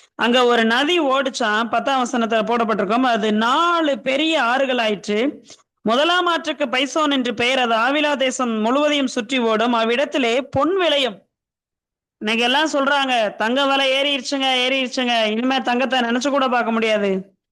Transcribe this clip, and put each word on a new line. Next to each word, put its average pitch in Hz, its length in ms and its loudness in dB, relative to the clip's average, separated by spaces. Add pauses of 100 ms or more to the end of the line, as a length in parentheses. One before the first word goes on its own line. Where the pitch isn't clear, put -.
(160)
அங்க 240 300 2
ஒரு 233 200 4
நதி 285 340 2
ஓடிச்சான், 254 680 0
பத்தாம் 247 380 0
வசனத்துல 226 360 0
போடப்பட்டிருக்கும். 220 600 0
அது 214 300 0
நாலு 285 680 2
பெரிய 285 440 0
ஆறுகள் 254 340 0
ஆயிற்று. 214 680 -2 (360)
முதலாம் 330 440 2
ஆற்றுக்கு 320 400 -2
பைசோன் 277 460 0
என்று 247 220 -2
பெயர். 240 380 0
அது 233 40 2
ஆவிலா 285 400 0
தேசம் 254 340 -2
முழுவதையும் 269 580 0
சுற்றி 254 320 -4
ஓடும். 226 340 2
அவ்விடத்திலே 240 680 0
பொன் 277 340 -2
விளையும். 285 460 0 (960)
இன்னைக்கு 226 260 -2
எல்லாம் 277 280 0
சொல்றாங்க, 269 640 0
"தங்க 254 300 0
விலை 269 260 2
ஏறிடுச்சுங்க, 277 540 -2 (100)
ஏறிடுச்சுங்க, 247 680 0
இனிமே 247 360 0
தங்கத்தை 247 380 0
நினைச்சு 240 300 -2
கூட 262 180 0
பார்க்க 233 240 0
முடியாது." 208 600 0 (200)